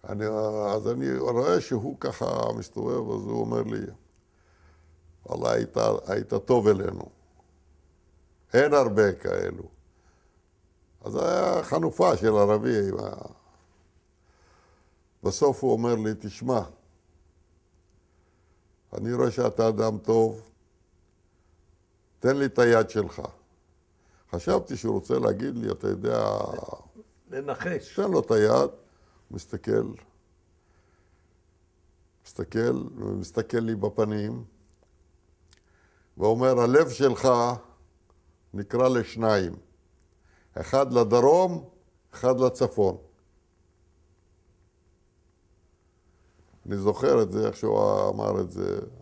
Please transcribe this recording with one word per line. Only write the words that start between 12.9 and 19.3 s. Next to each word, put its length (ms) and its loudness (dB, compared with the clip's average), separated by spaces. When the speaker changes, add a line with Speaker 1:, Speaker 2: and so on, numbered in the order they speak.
Speaker 1:
בסוף 400 0
הוא 100 2
אומר 220 0
לי, 160 -2
"תשמע, 400 -4
אני 200 -6
רואה 180 2